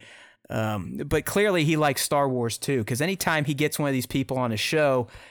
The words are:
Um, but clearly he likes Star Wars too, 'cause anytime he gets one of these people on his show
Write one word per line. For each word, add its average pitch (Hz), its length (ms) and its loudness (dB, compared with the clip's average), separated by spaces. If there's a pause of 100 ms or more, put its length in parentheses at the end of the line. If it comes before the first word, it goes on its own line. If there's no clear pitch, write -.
(500)
Um, 110 560 -4
but 151 180 0
clearly 196 380 2
he 156 140 2
likes 147 260 2
Star 143 260 2
Wars 120 300 -2
too, 135 240 0
'cause 120 180 -4
anytime 165 440 0
he 147 100 -2
gets 147 240 0
one 147 100 0
of 139 60 0
these 127 120 -2
people 135 320 -2
on 123 120 0
his 107 80 -2
show 135 480 2 (240)